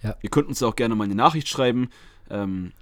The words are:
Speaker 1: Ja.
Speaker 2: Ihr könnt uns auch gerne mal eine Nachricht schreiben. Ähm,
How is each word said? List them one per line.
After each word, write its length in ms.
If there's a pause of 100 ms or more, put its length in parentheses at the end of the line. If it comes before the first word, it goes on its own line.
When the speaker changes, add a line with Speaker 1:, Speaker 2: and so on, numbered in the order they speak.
Speaker 1:
Ja. 180
Speaker 2:
Ihr 80
könnt 180
uns 160
auch 120
gerne 200
mal 100
eine 100
Nachricht 320
schreiben. 420 (400)
Ähm, 420 (100)